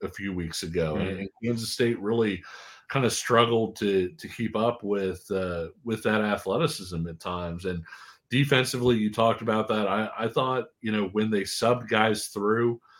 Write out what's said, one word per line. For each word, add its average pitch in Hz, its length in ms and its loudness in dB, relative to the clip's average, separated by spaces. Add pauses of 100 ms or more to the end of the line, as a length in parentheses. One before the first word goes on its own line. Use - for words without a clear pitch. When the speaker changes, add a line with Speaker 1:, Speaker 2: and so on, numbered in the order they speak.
Speaker 1:
a 95 60 -4
few 98 240 -6
weeks 85 280 -4
ago. 82 360 -2
And, 87 120 -2
Speaker 2:
Mm. 95 120 -6
Speaker 1:
and 98 80 -8 (140)
Kansas 113 280 -2
State 117 280 0
really 104 440 0 (460)
kind 135 160 0
of 110 80 2
struggled 117 640 4
to, 95 320 2
to 82 180 -14
keep 110 280 -4
up 117 280 0
with, 98 480 -2
uh, 87 380 -2 (140)
with 113 200 -4
that 107 180 2
athleticism 98 840 -2
at 82 120 -10
times. 87 460 -6
And 87 180 -4 (460)
defensively, 127 680 4
you 107 140 2
talked 113 300 4
about 110 260 0
that. 107 200 0
I, 104 300 0
I 113 100 -2
thought, 131 380 0 (160)
you 110 100 -2
know, 104 220 0
when 107 160 2
they 104 120 2
subbed 117 480 0
guys 110 380 2
through, 113 540 0 (180)